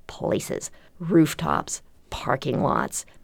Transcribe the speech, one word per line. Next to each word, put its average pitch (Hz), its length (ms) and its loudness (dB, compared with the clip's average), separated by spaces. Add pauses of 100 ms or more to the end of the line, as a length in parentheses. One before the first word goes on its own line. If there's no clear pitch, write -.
places, - 640 -4 (300)
rooftops, 160 840 2 (280)
parking - 520 0
lots, - 420 0 (200)